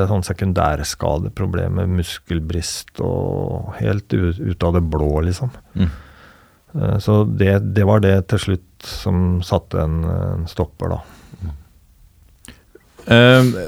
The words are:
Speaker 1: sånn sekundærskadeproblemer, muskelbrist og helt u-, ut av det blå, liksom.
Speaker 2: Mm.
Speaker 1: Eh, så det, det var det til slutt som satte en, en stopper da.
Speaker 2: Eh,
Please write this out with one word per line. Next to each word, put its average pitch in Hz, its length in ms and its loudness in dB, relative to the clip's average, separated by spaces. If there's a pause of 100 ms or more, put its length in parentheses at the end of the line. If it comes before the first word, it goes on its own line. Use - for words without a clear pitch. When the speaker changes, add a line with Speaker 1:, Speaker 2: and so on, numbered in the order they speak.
Speaker 1:
sånn 95 200 0
sekundærskadeproblemer, 90 1600 -2
muskelbrist 87 1160 -6
og 92 720 -4
helt 104 420 -2
u-, 87 160 2
ut 90 320 -4
av 85 140 2
det 87 40 4
blå, 78 280 0 (100)
liksom. 90 300 -2 (220)
Speaker 2:
Mm. 92 180 0 (840)
Speaker 1:
Eh, 147 240 -2
så 104 240 2
det, 98 360 2 (140)
det 101 120 2
var 104 160 4
det 98 140 4 (140)
til 104 120 0
slutt - 480 -6
som 92 300 -2 (240)
satte 90 400 -2
en, 80 220 -2
en 90 440 -2
stopper 87 460 -4
da. 85 80 -6 (2000)
Speaker 2:
Eh, 123 420 6 (260)